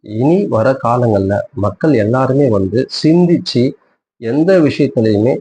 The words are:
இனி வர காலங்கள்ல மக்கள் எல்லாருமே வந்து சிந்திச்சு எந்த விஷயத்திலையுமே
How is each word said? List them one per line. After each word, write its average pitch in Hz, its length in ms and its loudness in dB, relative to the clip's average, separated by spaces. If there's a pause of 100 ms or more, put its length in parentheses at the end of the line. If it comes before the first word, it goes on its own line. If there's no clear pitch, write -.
இனி 123 340 0 (100)
வர 113 260 0
காலங்கள்ல 117 600 0 (200)
மக்கள் 107 400 -2
எல்லாருமே 131 560 0
வந்து 101 300 0 (140)
சிந்திச்சு 160 720 0 (580)
எந்த 143 380 0
விஷயத்திலையுமே 123 800 0